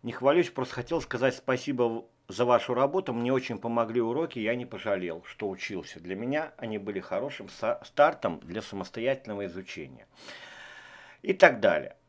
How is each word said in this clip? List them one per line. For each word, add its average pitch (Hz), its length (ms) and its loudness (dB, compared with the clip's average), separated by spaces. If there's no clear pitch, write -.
"Не 113 80 -6
хвалюсь, 151 380 4
просто - 260 -4
хотел 139 240 -4
сказать 127 340 0
спасибо 127 480 0
в, 113 220 0
за 101 160 2
вашу 123 300 4
работу. 143 380 0
Мне 120 200 0
очень 127 260 -2
помогли 117 420 0
уроки, 123 380 -2
я 113 160 0
не 123 120 -6
пожалел, 92 600 -4
что - 220 -6
учился. 95 500 -8
Для 87 160 -8
меня 139 440 -4
они 110 200 -6
были 98 220 -6
хорошим 101 480 -6
са-, - 360 -4
стартом 143 540 2
для 95 240 -10
самостоятельного 107 840 -6
изучения". 82 600 -12
И - 100 0
так 170 260 8
далее. 82 380 4